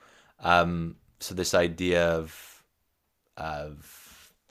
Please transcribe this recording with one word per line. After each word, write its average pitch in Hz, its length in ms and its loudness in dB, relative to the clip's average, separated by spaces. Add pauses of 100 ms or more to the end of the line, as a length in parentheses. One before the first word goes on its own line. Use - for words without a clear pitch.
(400)
Um, 87 560 2 (240)
so - 160 -12
this 90 180 -4
idea 87 580 2
of, - 520 -8 (720)
of - 960 -14 (200)